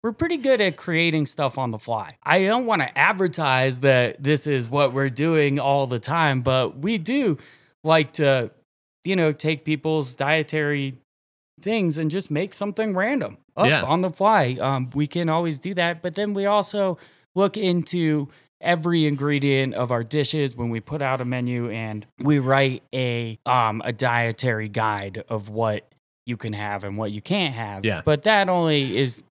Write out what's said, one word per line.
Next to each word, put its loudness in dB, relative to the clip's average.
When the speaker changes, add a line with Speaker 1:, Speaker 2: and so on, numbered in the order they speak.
Speaker 1:
we're -2
pretty -2
good 2
at 0
creating 0
stuff -2
on -4
the -8
fly. -6
I 4
don't 0
wanna 0
advertise 2
that 4
this 2
is 0
what 2
we're 0
doing 0
all 2
the -4
time, 0
but 0
we -2
do 0
like 2
to, 2
you 0
know, 2
take -4
people's -2
dietary -2
things 0
and 0
just -4
make -2
something -4
random -2
up 4
Speaker 2:
Yeah. 2
Speaker 1:
on 2
the 0
fly. 2
Um, -2
we 0
can -2
always 0
do -8
that, -2
but -6
then -2
we -2
also 0
look 2
into 0
every 2
ingredient 2
of -2
our 2
dishes -2
when -6
we -4
put -8
out 0
a -4
menu, -2
and -8
we 2
write 2
a, -2
um, 2
a -4
dietary 0
guide -4
of -6
what -2
you -6
can -8
have -6
and -8
what -4
you -8
can't -2
have. -8
Speaker 2:
Yeah. 0
Speaker 1:
But 2
that 4
only 2
is 0